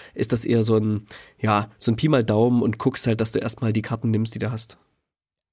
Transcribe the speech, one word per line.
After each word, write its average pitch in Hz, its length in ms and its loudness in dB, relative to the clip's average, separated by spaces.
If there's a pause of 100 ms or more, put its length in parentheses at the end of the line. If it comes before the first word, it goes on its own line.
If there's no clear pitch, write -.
(140)
ist - 180 -4
das 120 140 0
eher 117 180 2
so 110 140 4
ein, 107 280 0 (320)
ja, 104 300 0 (100)
so - 140 0
ein 113 60 0
Pi 160 100 0
mal 139 160 4
Daumen 117 380 2
und 110 160 0
guckst - 300 -2
halt, 110 120 0
dass 110 140 -2
du - 60 -2
erstmal 117 340 -2
die 110 80 0
Karten 113 280 -4
nimmst, 110 240 0
die - 60 -10
du 110 100 -2
hast? - 280 -8 (760)